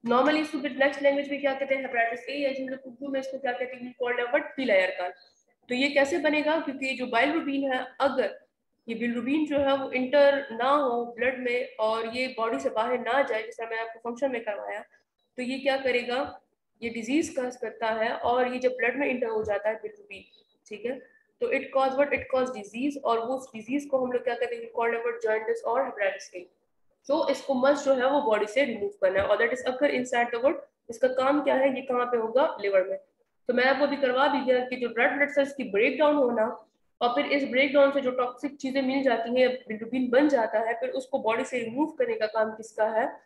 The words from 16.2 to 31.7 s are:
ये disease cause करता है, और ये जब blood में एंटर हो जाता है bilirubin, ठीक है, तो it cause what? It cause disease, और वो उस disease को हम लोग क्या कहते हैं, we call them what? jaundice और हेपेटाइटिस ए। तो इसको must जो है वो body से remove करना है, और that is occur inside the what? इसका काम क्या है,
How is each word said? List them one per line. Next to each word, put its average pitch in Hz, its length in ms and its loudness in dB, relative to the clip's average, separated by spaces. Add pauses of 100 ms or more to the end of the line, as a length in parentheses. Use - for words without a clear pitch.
ये 226 80 -6
disease 240 460 -2
cause 247 200 -4
करता 220 380 -4
है, 226 180 -2
और 247 400 0
ये 254 60 -6
जब 254 180 0
blood 247 220 0
में 285 100 0
एंटर 240 200 -2
हो 220 160 -2
जाता 202 240 -2
है 220 140 -4
bilirubin, 202 400 -16 (440)
ठीक 208 200 -14
है, 254 120 -4 (420)
तो 240 60 0 (100)
it 269 80 -2 (100)
cause 269 240 4
what? 285 160 4
It - 160 -2
cause 262 240 2
disease, 247 500 -6
और 226 220 2
वो 254 100 -2
उस - 180 -12
disease 247 360 -4
को 269 140 2
हम 247 80 -2
लोग 240 120 -2
क्या 240 100 0
कहते 240 220 -4
हैं, 233 60 -12
we 233 60 -14 (100)
call 233 160 2
them 233 100 -4
what? 233 200 -4
jaundice 220 400 0
और 247 200 0
हेपेटाइटिस 202 500 -4
ए। 180 60 -12 (680)
तो 294 220 2
इसको 269 260 -2
must 277 280 4
जो 269 100 6
है 254 160 2
वो 285 120 4
body 208 240 2
से 269 180 2
remove 202 260 -4 (120)
करना 190 180 4
है, 202 60 0
और 202 160 4
that 233 120 2
is 247 140 -6
occur 262 200 2 (100)
inside 240 360 0
the 233 100 -2
what? 311 120 4 (340)
इसका 247 180 2 (100)
काम 277 260 4
क्या 277 100 4
है, 262 220 4